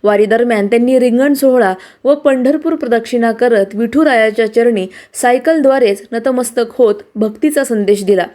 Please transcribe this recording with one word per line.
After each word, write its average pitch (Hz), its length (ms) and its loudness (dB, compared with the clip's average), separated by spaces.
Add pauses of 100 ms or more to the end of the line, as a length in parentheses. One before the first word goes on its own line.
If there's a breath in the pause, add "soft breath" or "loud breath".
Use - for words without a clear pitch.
वारी 208 220 2
दरम्यान 220 400 0
त्यांनी 240 320 2
रिंगण 254 360 2
सोहळा 254 400 2 (300 loud breath)
व 277 100 2
पंढरपूर 294 600 0
प्रदक्षिणा 233 580 -2
करत 220 420 0
विठुरायाच्या 226 800 0
चरणी 233 320 0 (280 loud breath)
सायकलद्वारेच 254 960 0
नतमस्तक 240 580 -4
होत 220 240 2 (200)
भक्तीचा 262 500 -2
संदेश 202 400 -2
दिला. 185 200 0 (100)